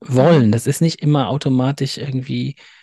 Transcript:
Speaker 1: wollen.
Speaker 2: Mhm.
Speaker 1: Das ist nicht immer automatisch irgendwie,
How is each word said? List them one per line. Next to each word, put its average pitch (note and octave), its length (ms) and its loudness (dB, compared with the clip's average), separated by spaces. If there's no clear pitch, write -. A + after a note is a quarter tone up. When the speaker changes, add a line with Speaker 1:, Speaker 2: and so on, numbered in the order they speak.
Speaker 1:
wollen. C3 500 4
Speaker 2:
Mhm. - 20 2
Speaker 1:
Das A2+ 140 -2
ist C#3 140 -2
nicht E3 200 -2
immer D3 280 0
automatisch C3 680 -2
irgendwie, C3 580 -8